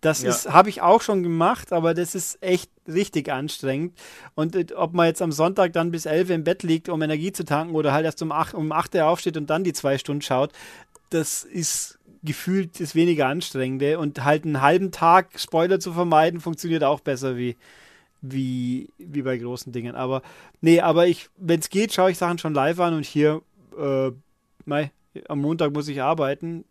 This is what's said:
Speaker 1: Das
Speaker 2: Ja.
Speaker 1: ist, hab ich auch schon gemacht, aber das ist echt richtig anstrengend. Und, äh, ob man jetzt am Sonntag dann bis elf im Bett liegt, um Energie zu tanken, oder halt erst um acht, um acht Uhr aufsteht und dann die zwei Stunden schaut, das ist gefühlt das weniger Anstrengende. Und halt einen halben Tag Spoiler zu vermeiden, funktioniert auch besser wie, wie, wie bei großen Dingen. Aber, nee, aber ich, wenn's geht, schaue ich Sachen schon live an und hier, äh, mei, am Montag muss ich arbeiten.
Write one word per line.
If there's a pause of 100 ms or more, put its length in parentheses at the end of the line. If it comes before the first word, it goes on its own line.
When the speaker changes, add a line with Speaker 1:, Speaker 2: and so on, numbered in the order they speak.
Speaker 1:
Das
Speaker 2:
Ja.
Speaker 1:
ist,
hab
ich
auch
schon
gemacht,
aber
das
ist
echt (160)
richtig
anstrengend. (360)
Und,
äh,
ob
man
jetzt
am
Sonntag
dann
bis
elf
im
Bett
liegt,
um
Energie
zu
tanken,
oder
halt
erst
um
acht,
um
acht
Uhr
aufsteht
und
dann
die
zwei
Stunden
schaut, (560)
das
ist (240)
gefühlt
das
weniger
Anstrengende.
Und
halt
einen
halben
Tag
Spoiler
zu
vermeiden,
funktioniert
auch
besser
wie, (640)
wie, (100)
wie
bei
großen
Dingen.
Aber, (400)
nee,
aber
ich,
wenn's
geht,
schaue
ich
Sachen
schon
live
an
und
hier, (360)
äh, (520)
mei, (360)
am
Montag
muss
ich
arbeiten.